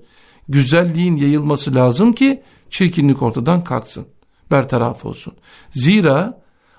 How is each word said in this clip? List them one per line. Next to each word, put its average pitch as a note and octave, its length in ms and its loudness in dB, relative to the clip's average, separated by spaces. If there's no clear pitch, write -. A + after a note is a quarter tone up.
güzelliğin E3 680 2
yayılması C#3+ 580 -2
lazım B2+ 380 2
ki C4+ 300 0
çirkinlik C#3+ 520 0
ortadan B2+ 420 0
kalksın, - 420 -8
bertaraf B2+ 540 -2
olsun. - 300 -12
Zira E3+ 720 0